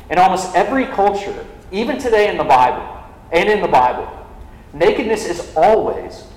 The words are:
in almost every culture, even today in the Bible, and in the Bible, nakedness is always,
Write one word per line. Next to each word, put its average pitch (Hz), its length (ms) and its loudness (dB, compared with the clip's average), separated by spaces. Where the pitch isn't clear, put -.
in 156 100 0
almost 185 360 2
every 254 320 0
culture, - 580 -2
even 240 260 -4
today 208 320 2
in 175 60 -4
the 156 80 -2
Bible, 127 520 2
and 185 160 2
in 208 120 2
the 175 80 -2
Bible, 127 400 0
nakedness 214 540 0
is - 300 -8
always, - 640 0